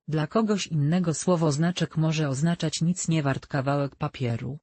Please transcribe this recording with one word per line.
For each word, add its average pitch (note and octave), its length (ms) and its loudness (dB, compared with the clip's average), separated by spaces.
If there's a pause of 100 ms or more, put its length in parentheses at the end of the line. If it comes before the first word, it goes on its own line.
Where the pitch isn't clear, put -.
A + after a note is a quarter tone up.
Dla D3+ 180 0
kogoś G#3+ 400 0
innego D#3+ 480 2
słowo E3 380 2
znaczek E3 440 0
może D#3 320 0
oznaczać D#3 520 0
nic E3+ 280 0
nie D#3+ 140 2
wart C3+ 240 -2
kawałek C#3 500 -2
papieru. B2+ 680 -4